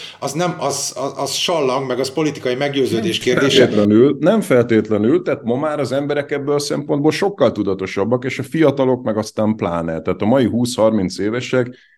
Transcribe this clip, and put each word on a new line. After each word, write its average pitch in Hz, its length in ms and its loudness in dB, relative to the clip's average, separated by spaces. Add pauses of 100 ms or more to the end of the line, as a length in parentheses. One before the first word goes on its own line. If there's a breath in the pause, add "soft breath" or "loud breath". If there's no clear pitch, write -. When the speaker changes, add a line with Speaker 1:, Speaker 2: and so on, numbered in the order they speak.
(200 loud breath)
Speaker 1:
az 135 120 -6
nem, 170 260 -2
az, - 380 -4
az, 139 200 -6
az 139 140 -4
sallang, 139 560 -2
meg 123 120 -4
az 135 120 -2
politikai 147 440 -2
meggyőződés 120 720 -2
Speaker 2:
Nem 127 100 2
Speaker 1:
kérdése. 135 240 2
Speaker 2:
feltétlenül, 113 640 6
nem 202 200 4
feltétlenül, 117 800 2
tehát 151 200 -4
ma 113 140 -2
már 147 240 -2
az 135 120 -4
emberek 143 380 -2
ebből 143 240 -2
a 143 40 2
szempontból 147 520 0
sokkal 151 420 2
tudatosabbak, 101 720 -2
és 127 140 -6
a 131 40 -4
fiatalok 131 640 2
meg 110 120 -2
aztán 107 380 -2
pláne. 85 460 -4
Tehát 90 220 -4
a 101 40 0
mai 127 180 4
húsz-harminc 107 760 0
évesek, 123 580 -2 (220 loud breath)